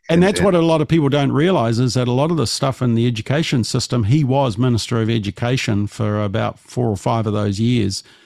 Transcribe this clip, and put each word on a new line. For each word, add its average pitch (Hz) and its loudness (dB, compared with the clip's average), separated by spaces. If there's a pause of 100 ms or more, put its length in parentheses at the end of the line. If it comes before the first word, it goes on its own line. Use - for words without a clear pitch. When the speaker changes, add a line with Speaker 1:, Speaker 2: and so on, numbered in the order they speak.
(100)
Speaker 1:
and 165 4
Speaker 2:
And, 175 6
Speaker 1:
that's 202 0
Speaker 2:
and 175 2
Speaker 1:
what 190 4
a 170 4
lot 160 2
of 151 -2
people 160 2
don't 139 2
realise, 123 2
is 127 0
that 123 0
a 123 0
lot 143 0
of 170 0
the 127 -2
stuff - -4
in 117 2
the 117 2
education 123 -2
system, 120 -2
he 139 2
was 131 0
Minister 120 0
of 107 0
Education 110 -2
for 107 -4
about 110 -4
four 123 -4
or 104 -2
five 113 -2
of 107 -2
those 104 -2
years, 110 0 (240)